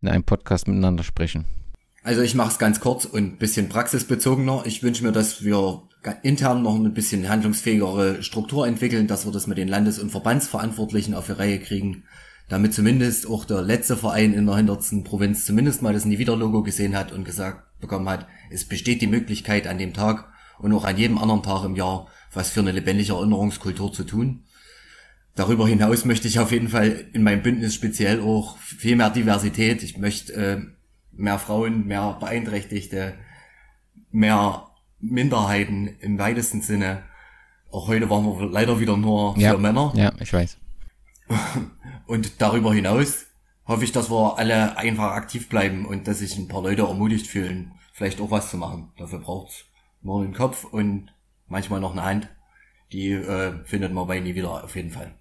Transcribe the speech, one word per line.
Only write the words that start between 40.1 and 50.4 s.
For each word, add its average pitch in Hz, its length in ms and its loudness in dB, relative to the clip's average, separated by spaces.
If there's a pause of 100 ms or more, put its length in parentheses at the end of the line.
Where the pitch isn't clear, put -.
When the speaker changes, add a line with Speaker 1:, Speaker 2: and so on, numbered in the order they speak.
Speaker 1:
ich - 140 -6
weiß. 87 240 0 (720)
Speaker 2:
<laughs> - 800 -6
Und 110 340 -2
darüber 107 320 4
hinaus 107 520 2 (420)
hoffe 117 160 0
ich, 113 80 -2
dass 117 180 0
wir 110 300 2
alle 110 380 2
einfach 107 340 0
aktiv 110 380 -8
bleiben 98 360 0
und 98 220 -6
dass 104 100 -2
sich 98 200 -6
ein 92 100 -6
paar 92 160 -6
Leute 98 200 0
ermutigt 104 440 0
fühlen, 92 460 -6 (200)
vielleicht 98 280 -6
auch 107 100 -4
was 104 180 -2
zu 90 80 -8
machen. 87 400 -10
Dafür 87 220 -12
braucht's - 460 -12 (380)
nur 98 180 -4
einen 98 120 -6
Kopf 127 300 -2